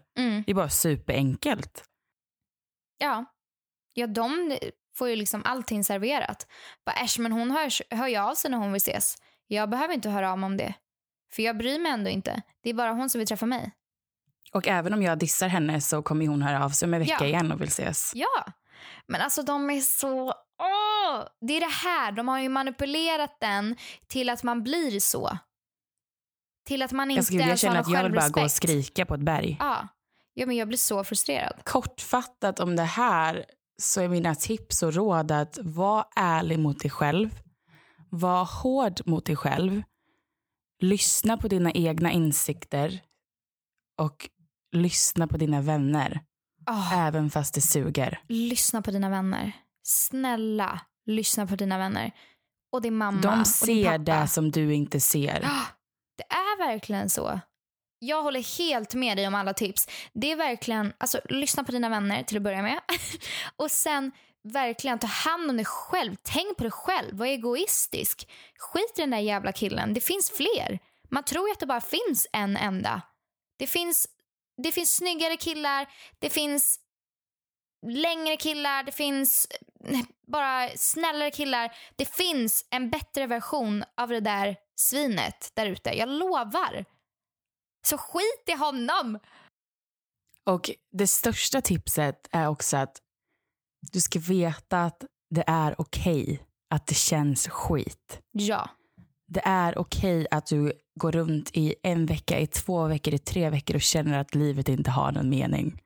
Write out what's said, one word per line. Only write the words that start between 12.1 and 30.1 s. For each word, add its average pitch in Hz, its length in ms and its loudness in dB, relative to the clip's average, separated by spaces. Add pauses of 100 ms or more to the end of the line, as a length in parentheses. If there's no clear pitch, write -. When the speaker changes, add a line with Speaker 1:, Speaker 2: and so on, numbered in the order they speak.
Speaker 1:
Det 233 60 -2
är 233 40 -2
bara 226 180 0
hon 254 180 -2
som 240 100 -2
vill 220 80 -2
träffa 214 180 -2
mig. 233 260 -4 (840)
Speaker 2:
Och 185 140 0
även 180 260 2
om 214 80 2
jag 165 180 2
dissar 180 280 0
henne 156 340 2
så 151 200 0
kommer 156 260 2
hon 147 140 2
höra 143 240 2
av 139 40 0
sig 143 160 0
om 170 80 2
en 165 60 2
vecka 160 200 2
Speaker 1:
Ja. 143 60 2
Speaker 2:
igen 160 260 2
och 151 100 -2
vill 151 60 -2
ses. - 480 -2
Speaker 1:
Ja. 311 300 0 (600)
Men - 140 -2
alltså, 285 220 0
de 285 260 0
är 277 120 0
så... 262 440 0 (360)
Åh! 392 640 0 (180)
Det 240 120 -2
är 320 60 0
det 339 140 0
här. 320 380 0
De 240 160 -4
har 262 120 0
ju 262 100 -2
manipulerat 285 880 -2
den 208 360 -2 (320)
till 254 220 -2
att 240 140 -4
man 240 200 -2
blir 269 360 0
så. - 380 0 (1300)
Till 277 140 -2
att 254 100 -2
man 269 200 -2
inte 269 80 4
Speaker 2:
Alltså, 226 140 2
gud, 175 80 4
jag 165 60 6
Speaker 1:
ens 180 140 4
Speaker 2:
känner 190 140 4
Speaker 1:
har 170 60 4
Speaker 2:
att 165 100 0
jag 180 120 4
vill 185 80 2
bara 170 100 4
gå 147 80 4
och 151 60 -2
Speaker 1:
självrespekt. 151 360 4
Speaker 2:
skrika 143 340 0
på - 80 -4
ett 143 100 -2
berg. 156 360 0
Speaker 1:
Ja. 240 280 -2 (460)